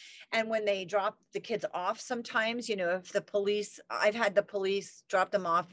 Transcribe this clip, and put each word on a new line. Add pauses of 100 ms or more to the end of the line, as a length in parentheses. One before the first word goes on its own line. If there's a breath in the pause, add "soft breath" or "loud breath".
(300 loud breath)
And
when
they
drop (140)
the
kids (100)
off,
sometimes,
you
know,
if
the
police, (100)
I've
had
the
police
drop
them
off